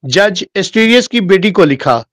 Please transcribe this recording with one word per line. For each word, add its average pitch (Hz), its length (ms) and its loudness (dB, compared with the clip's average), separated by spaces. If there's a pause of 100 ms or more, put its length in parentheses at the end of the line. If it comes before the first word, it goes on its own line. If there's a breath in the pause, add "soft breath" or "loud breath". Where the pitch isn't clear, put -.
जज 185 420 -2 (100)
एस्टीरियस 226 520 0
की 240 140 -2
बेटी 190 300 0
को 180 140 2
लिखा 131 480 -2